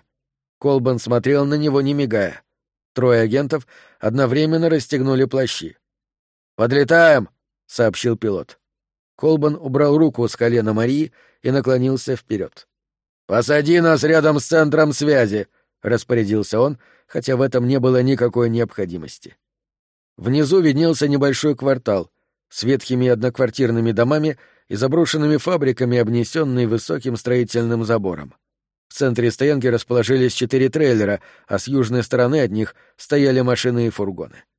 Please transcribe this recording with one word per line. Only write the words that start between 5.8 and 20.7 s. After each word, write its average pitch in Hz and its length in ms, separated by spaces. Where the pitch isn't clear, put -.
"Подлетаем!" — 143 760
сообщил 113 500
пилот. 98 420
Колбан 151 400
убрал 143 420
руку 143 300
с - 80
колена 117 380
Марии 127 400
и 127 100
наклонился 131 640
вперёд. - 520
"Посади 147 520
нас 165 240
рядом 151 360
с 135 60
центром 151 460
связи!" — 123 560
распорядился 107 800
он, 135 180
хотя - 280
в 123 60
этом 123 260
не 135 120
было 127 240
никакой 120 460
необходимости. 98 880
Внизу 143 420
виднелся 151 480